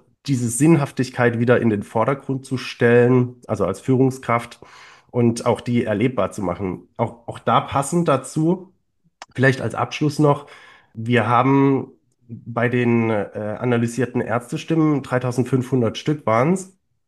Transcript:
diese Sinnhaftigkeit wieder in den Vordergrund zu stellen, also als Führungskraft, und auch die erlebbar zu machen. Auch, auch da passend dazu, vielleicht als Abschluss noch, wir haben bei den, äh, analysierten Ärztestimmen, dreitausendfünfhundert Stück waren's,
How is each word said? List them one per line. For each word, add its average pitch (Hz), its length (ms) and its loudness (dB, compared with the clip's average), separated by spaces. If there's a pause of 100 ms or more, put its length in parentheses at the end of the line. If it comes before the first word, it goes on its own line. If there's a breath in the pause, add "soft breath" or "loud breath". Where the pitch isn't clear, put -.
(280)
diese 123 220 -2
Sinnhaftigkeit 127 920 0
wieder 120 220 4
in 117 80 2
den 101 140 0
Vordergrund 131 640 -4
zu 131 120 -6
stellen, 123 800 2 (120)
also 95 180 -2
als 98 160 -4
Führungskraft, 127 800 0 (520 loud breath)
und 117 340 0
auch 113 160 0
die 120 240 -2
erlebbar 107 460 0
zu - 100 -12
machen. 92 460 -6 (100)
Auch, - 300 -6
auch - 120 -14
da 120 220 2
passend 165 460 -2
dazu, 160 640 -2 (640)
vielleicht 127 260 2
als 110 140 -6
Abschluss 147 440 -2
noch, 147 280 2 (460 loud breath)
wir 113 340 0
haben 135 640 2 (400)
bei 117 400 -4
den, 117 400 2
äh, 107 500 -4
analysierten 120 600 -2
Ärztestimmen, 151 840 -2
dreitausendfünfhundert 123 920 -2
Stück 151 280 -4
waren's, 147 520 0 (300)